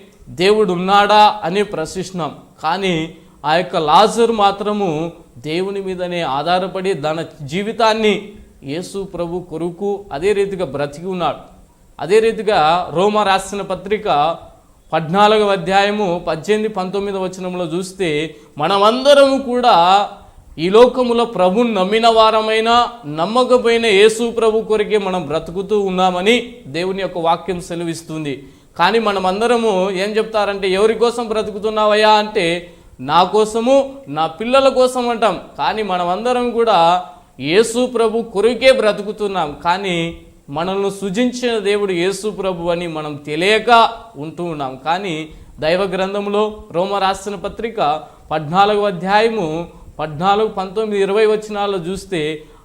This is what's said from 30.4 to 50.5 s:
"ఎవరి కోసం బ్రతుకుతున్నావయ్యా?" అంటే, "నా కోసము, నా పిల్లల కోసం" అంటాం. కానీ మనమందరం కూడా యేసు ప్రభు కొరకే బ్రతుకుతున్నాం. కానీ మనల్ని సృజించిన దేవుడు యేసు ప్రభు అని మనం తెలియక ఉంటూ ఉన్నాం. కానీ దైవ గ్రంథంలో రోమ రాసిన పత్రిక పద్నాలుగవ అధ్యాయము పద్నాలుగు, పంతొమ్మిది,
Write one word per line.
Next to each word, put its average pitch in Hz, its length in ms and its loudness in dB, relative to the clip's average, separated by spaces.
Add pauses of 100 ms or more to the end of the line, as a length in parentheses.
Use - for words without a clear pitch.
"ఎవరి 208 260 2
కోసం 233 340 -2
బ్రతుకుతున్నావయ్యా?" 214 800 0
అంటే, 190 600 -2 (300)
"నా 151 240 2
కోసము, 226 720 2 (140)
నా 151 180 -2
పిల్లల 247 420 2
కోసం" 254 400 0
అంటాం. 214 320 0 (180)
కానీ 185 240 -2
మనమందరం 208 680 -2
కూడా 180 540 4 (360)
యేసు 226 460 2
ప్రభు 226 360 0
కొరకే 226 500 2
బ్రతుకుతున్నాం. 202 920 -2
కానీ 170 560 -2 (300)
మనల్ని 190 400 -2
సృజించిన 226 680 -2
దేవుడు 202 340 -2
యేసు 190 360 -2
ప్రభు 180 400 -6
అని 175 180 -2
మనం 151 300 -8
తెలియక 208 720 2 (260)
ఉంటూ 156 280 -10
ఉన్నాం. 139 400 -8
కానీ 160 440 -4 (300)
దైవ 170 240 0
గ్రంథంలో 202 920 -2
రోమ 196 220 -2
రాసిన 196 400 -2
పత్రిక 196 680 -4 (300)
పద్నాలుగవ 190 560 2
అధ్యాయము 190 800 -2 (300)
పద్నాలుగు, 180 500 0
పంతొమ్మిది, 202 540 -4